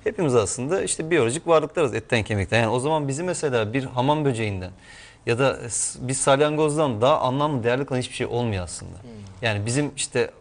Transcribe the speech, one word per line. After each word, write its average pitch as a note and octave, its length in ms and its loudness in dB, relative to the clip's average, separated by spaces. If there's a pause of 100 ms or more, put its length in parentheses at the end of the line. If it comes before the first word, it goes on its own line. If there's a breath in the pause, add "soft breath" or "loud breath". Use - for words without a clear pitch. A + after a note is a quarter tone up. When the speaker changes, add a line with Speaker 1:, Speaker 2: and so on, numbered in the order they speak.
Speaker 1:
hepimiz E3 280 0
aslında B2+ 480 0
işte E3 280 -4
biyolojik D3 360 2
varlıklarız D#3 460 2
etten A2 300 0
kemikten. G#2+ 380 2
Yani A2+ 100 2
o B2 80 2
zaman D3 280 0
bizi C#3 160 -4
mesela B2+ 500 0
bir C3 120 0
hamam C#3+ 400 0
böceğinden G#2 460 -2 (540 loud breath)
ya A#2 140 0
da C3 300 0
s-, - 380 -6
bir C3 60 -2
salyangozdan D3 880 2
daha C#3 180 4
anlamlı, C3+ 440 0
değerli B2+ 220 0
kılan B2+ 140 -2
hiçbir B2 160 -6
şey A#2 120 -4
olmuyor A2 360 -2
aslında. F2 280 -12
Speaker 2:
Hmm. G2 180 -16 (320)
Speaker 1:
Yani G#2 240 -2
bizim C#3 300 0
işte - 460 -2